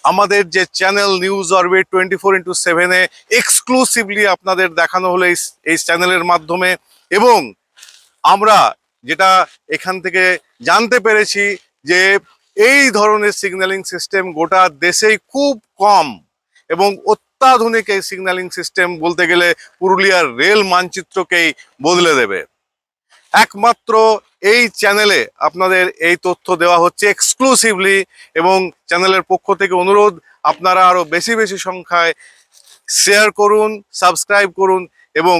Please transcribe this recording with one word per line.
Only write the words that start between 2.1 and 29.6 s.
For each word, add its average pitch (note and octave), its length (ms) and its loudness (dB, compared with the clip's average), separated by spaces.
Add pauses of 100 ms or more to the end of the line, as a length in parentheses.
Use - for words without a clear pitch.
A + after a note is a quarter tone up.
into F3+ 240 -8
seven-এ F3+ 400 0 (380)
exclusively G#3+ 840 -2 (100)
আপনাদের F#3 340 -2 (120)
দেখানো F#3 320 -2
হলো F3+ 200 0
এই, E3+ 40 -2 (340)
এই E3 60 0 (100)
চ্যানেলের F3 440 -2
মাধ্যমে। F3 400 -2 (400)
এবং A3 280 4 (920)
আমরা G3+ 260 4 (500)
যেটা F#3+ 220 0 (460)
এখান F#3 180 -8 (100)
থেকে F#3 200 -2 (440)
জানতে A3 280 2 (100)
পেরেছি G#3 380 0 (460)
যে F3+ 100 2 (560)
এই C4 260 4 (160)
ধরনের G#3 420 0
সিগন্যালিং F#3+ 400 -6 (120)
সিস্টেম F#3 320 -4 (140)
গোটা F#3 240 0 (240)
দেশেই G#3+ 300 0 (160)
খুব C#4+ 200 0 (300)
কম G3 240 4 (640)
এবং F3+ 180 0 (240)
অত্যাধুনিক A#3 720 0 (100)
এই G3 140 -4
সিগন্যালিং F#3 380 -6 (120)
সিস্টেম F3 300 -4 (160)
বলতে F3 260 -2
গেলে F3 180 2 (320)
পুরুলিয়ার F#3+ 460 2 (140)
রেল G3+ 200 2 (120)
মানচিত্রকেই F3+ 760 -2 (380)
বদলে F3 340 2
দেবে। F#2+ 200 -2 (920)
একমাত্র A3 600 0 (600)
এই A#3+ 100 4 (180)
চ্যানেলে G3+ 400 2 (260)
আপনাদের F#3 380 0 (240)
এই F3 80 2 (100)
তথ্য F3+ 200 -4 (160)
দেওয়া F3 220 4
হচ্ছে F3 200 -2 (100)
exclusively, G3+ 840 0 (420)
এবং F#3 160 2 (320)
চ্যানেলের F#3 420 0
পক্ষ F#3 160 -2 (140)